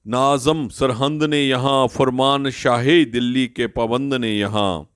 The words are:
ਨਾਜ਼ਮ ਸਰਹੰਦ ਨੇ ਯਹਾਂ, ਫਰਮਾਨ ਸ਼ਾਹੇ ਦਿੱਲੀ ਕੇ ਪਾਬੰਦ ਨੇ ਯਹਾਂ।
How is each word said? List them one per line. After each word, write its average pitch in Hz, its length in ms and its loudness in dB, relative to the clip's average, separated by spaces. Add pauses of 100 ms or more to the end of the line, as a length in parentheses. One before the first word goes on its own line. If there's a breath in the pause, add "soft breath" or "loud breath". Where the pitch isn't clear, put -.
ਨਾਜ਼ਮ 135 640 0
ਸਰਹੰਦ 139 560 -2
ਨੇ 147 240 0
ਯਹਾਂ, 131 400 2
ਫਰਮਾਨ 135 640 0
ਸ਼ਾਹੇ 131 540 2
ਦਿੱਲੀ 123 440 -2
ਕੇ 120 180 -4
ਪਾਬੰਦ 123 480 -2
ਨੇ 113 240 -2
ਯਹਾਂ। 98 460 0 (120)